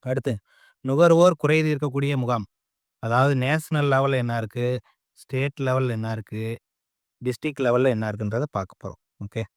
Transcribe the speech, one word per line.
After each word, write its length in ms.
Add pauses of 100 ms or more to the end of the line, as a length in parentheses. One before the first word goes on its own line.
அடுத்து 280 (520)
நுகர்வோர் 500
குறை 240
தீர்க்கக்கூடிய 580
முகாம். 300 (560)
அதாவது 320
நேஷனல் 560
லெவல்ல 260
என்ன 200
இருக்கு, 300 (480)
ஸ்டேட் 460
லெவல்ல 300
என்ன 200
இருக்கு, 340 (760)
டிஸ்ட்ரிக்ட் 420
லெவல்ல 260
என்ன 180
இருக்குன்றத 440
பார்க்க 280
போறோம். 220 (200)
ஓகே. 220 (140)